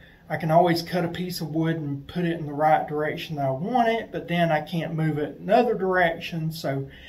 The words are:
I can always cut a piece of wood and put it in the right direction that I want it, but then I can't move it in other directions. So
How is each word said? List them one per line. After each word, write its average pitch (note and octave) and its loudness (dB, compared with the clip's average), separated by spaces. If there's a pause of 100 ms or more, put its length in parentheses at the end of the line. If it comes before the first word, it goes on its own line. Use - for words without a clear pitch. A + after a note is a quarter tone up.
(280)
I D#3 -4
can D#3+ 0
always E3+ 6
cut F3+ -2
a E3 0
piece F3+ -6
of D3+ -6
wood D#3+ 0
and C#3 -6
put F3 -4
it E3+ -2
in D#3 -8
the D3 -8
right D#3 4
direction D3+ -4
that C#3 -2
I - 0
want A3+ 0
it, A3+ -2
but D#3+ -8
then E3+ 2
I D#3 2
can't E3 -6
move D#3 0
it - -4
in F3 -4
other A#3 6
directions. E3+ 0
So C#3 -4 (200)